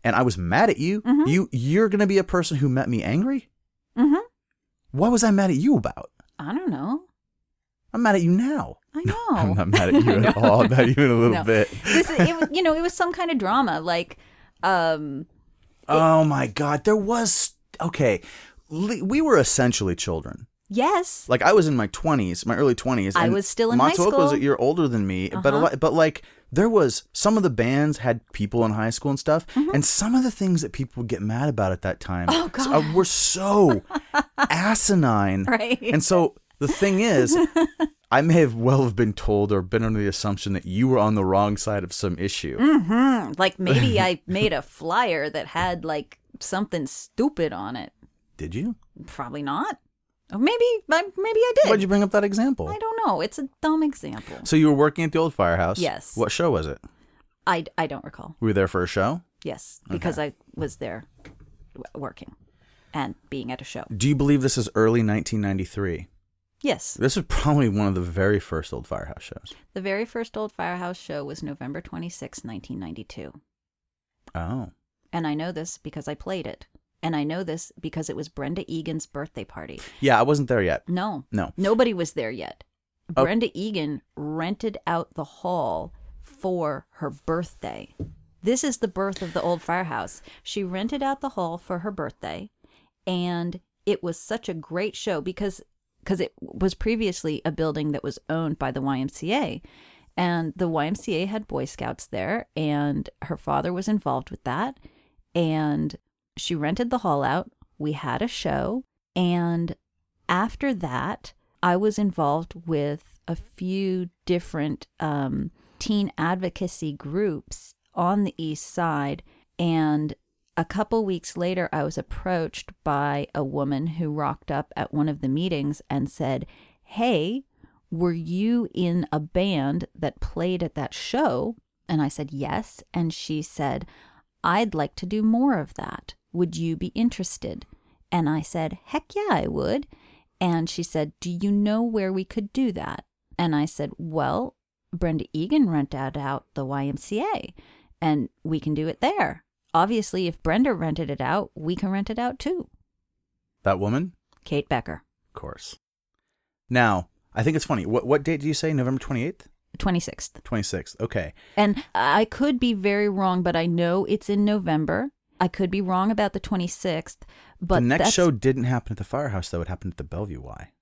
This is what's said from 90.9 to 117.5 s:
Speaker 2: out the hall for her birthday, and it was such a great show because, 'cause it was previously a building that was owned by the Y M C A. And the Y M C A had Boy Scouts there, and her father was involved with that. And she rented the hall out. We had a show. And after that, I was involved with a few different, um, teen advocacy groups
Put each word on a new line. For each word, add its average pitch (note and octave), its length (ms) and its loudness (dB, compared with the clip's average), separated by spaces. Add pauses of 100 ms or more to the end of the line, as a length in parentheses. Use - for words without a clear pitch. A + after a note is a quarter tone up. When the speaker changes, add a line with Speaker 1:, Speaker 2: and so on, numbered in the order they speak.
Speaker 2:
out C#4 180 -2
the C#4 100 -6
hall F3 280 -6
for F3 220 -8
her G3 100 -6
birthday, D#3+ 600 -10 (560)
and F3 540 -4 (240)
it - 180 0
was E3+ 160 -6
such - 300 -8
a F#3 60 -6
great E3+ 420 -6
show F3 240 -4
because, F#3 400 -6 (440)
'cause F#3 160 -2
it - 200 -4
was - 340 -2
previously G#3 720 -2
a E3 80 0
building D3+ 400 -2
that - 120 -4
was C#3 140 -6 (100)
owned D#3+ 300 -2
by C3+ 120 -2
the C3 120 -6
Y C3+ 160 -2
M C3+ 100 -4
C E3 260 -6
A. C4 280 -4 (540)
And E3 400 0
the F3+ 120 0
Y D#3 180 0
M F3 80 -2
C - 220 -4
A F3 100 0
had G#3+ 220 -6
Boy C3 160 -4
Scouts - 420 -10
there, D3 500 -6
and D3 520 -2 (140)
her D#3 140 -6
father C#3+ 360 -2
was F#3 160 -6
involved C#3+ 420 -2
with - 140 -14
that. G3 340 -4 (560)
And D#3 600 0 (420)
she - 160 -6
rented E3+ 360 -2
the B3 80 -2
hall D3+ 260 0
out. C#3 260 -2 (280)
We D3+ 140 -2
had C#3 300 -6
a A#3+ 60 -2
show. E3 560 -4 (320)
And E3+ 580 0 (540)
after A3+ 460 -2
that, D3+ 580 -6 (300)
I F3 140 4
was G#3 220 0
involved E3+ 680 -2
with D3 600 -4
a E3+ 100 -4
few F#3 720 -4 (160)
different, E3 600 -2 (140)
um, C#3 500 -4 (280)
teen G#3 400 -2
advocacy F3 720 -4
groups D#3+ 800 -6 (200)